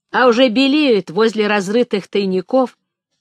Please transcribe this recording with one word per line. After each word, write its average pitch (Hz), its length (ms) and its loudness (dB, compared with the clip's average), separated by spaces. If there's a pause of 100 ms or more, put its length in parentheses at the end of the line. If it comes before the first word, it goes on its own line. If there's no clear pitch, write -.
(100)
а 240 160 2
уже 247 220 4
белеют 269 640 0
возле 214 360 -2
разрытых 208 640 -2
тайников 202 680 -4 (420)